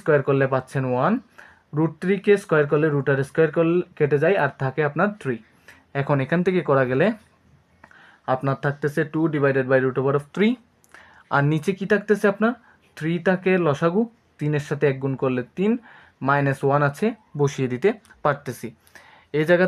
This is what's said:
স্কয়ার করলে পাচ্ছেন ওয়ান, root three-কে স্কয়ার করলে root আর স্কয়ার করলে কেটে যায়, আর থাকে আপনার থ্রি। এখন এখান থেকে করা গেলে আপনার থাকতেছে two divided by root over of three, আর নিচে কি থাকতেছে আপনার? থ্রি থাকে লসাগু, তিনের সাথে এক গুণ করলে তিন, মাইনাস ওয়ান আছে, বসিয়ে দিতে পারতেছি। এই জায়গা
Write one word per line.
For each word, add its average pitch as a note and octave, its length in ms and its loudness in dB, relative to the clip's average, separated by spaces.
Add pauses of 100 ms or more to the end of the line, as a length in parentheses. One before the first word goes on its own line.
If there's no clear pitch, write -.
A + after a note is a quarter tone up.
স্কয়ার D3 280 2
করলে C#3 260 2
পাচ্ছেন C3 380 -4
ওয়ান, C3+ 200 0 (640)
root D#3+ 160 0 (100)
three-কে G3 300 2 (120)
স্কয়ার D3+ 260 2
করলে D#3 240 2
root C#3 180 -2
আর C3+ 60 2 (120)
স্কয়ার D#3+ 260 2
করলে E3+ 220 2 (200)
কেটে C#3+ 240 2
যায়, F#3+ 220 2
আর C#3 60 0 (120)
থাকে C3+ 260 -4
আপনার D#3+ 200 0 (120)
থ্রি। B2+ 160 -4 (640)
এখন C#3+ 240 0
এখান E3+ 220 0
থেকে F#3 140 0 (100)
করা C3+ 200 4
গেলে C#3 160 2 (1300)
আপনার C3+ 300 -2
থাকতেছে C#3+ 360 -2 (120)
two D#3+ 220 0
divided C3+ 360 0
by C3 140 4
root C3 180 -2
over C#3 180 0
of - 140 -18
three, G#3+ 180 2 (840)
আর C#3 60 4 (100)
নিচে D#3+ 260 -2
কি G3 140 -8
থাকতেছে G#3 400 0
আপনার? A3 200 0 (440)
থ্রি D#3+ 160 -4 (160)
থাকে F#3 240 0 (140)
লসাগু, E3+ 360 0 (360)
তিনের D3 300 -2
সাথে D3 240 -2
এক C3 100 -4
গুণ C3+ 200 -2
করলে B2+ 200 0 (140)
তিন, G3+ 160 0 (560)
মাইনাস C#3 380 0
ওয়ান C#3+ 220 2
আছে, D3 180 -4 (340)
বসিয়ে C3+ 320 0
দিতে B2 160 0 (360)
পারতেছি। C3+ 440 -4 (680)
এই D#3 100 0
জায়গা F3 200 4